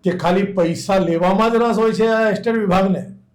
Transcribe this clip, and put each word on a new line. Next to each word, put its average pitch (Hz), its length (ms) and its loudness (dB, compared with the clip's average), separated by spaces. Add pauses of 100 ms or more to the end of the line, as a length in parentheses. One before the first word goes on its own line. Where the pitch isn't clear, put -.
કે 180 140 -2
ખાલી 185 260 0
પૈસા 190 540 -2
લેવામાં 185 540 0
જ 233 40 -2
રસ 233 220 2
હોય 220 160 2
છે 220 140 0
આ 220 220 2
એસ્ટેટ 226 240 -2
વિભાગને? 196 640 0 (200)